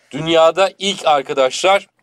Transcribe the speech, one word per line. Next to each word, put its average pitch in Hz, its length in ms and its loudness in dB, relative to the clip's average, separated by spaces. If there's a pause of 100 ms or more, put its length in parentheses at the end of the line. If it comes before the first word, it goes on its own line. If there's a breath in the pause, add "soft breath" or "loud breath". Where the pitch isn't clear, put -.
(120)
dünyada 165 680 2
ilk 196 260 -6
arkadaşlar 147 800 0 (160)